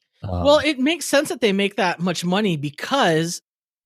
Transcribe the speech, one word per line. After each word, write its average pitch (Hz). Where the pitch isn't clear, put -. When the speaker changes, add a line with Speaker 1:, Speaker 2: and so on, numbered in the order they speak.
Speaker 1:
Um, 92
Speaker 2:
Well, 294
it 277
makes 302
sense 294
that 285
they 208
make 196
that 180
much 175
money 180
because 165